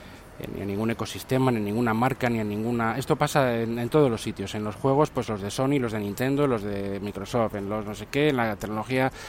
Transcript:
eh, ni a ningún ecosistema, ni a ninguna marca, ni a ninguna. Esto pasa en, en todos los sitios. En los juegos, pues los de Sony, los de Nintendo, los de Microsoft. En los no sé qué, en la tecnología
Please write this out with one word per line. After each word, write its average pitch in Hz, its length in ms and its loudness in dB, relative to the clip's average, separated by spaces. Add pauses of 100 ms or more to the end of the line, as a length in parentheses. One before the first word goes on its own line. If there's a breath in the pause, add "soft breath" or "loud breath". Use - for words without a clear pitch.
(400 loud breath)
eh, - 140 -10
ni - 100 -6
a - 20 -4
ningún 101 240 -2
ecosistema, 127 600 0
ni 117 60 2
a 107 40 0
ninguna 110 320 0
marca, 117 340 2
ni 117 120 2
a 110 40 0
ninguna. 113 540 0
Esto 143 180 0
pasa 135 460 2
en, 117 160 -2
en 117 100 -2
todos 147 220 6
los 110 120 -2
sitios. 98 340 -6
En 107 80 -2
los 107 120 -4
juegos, 139 360 4
pues 123 180 -4
los 104 120 -2
de 101 100 -4
Sony, 135 280 2
los 120 120 0
de 110 80 -2
Nintendo, 127 480 0
los 113 160 0
de 101 360 -4
Microsoft. 101 560 -2
En 101 140 -4
los 107 160 -4
no 107 80 -8
sé 104 140 -10
qué, 147 220 2
en 135 80 2
la 113 180 2
tecnología 110 560 0 (180 loud breath)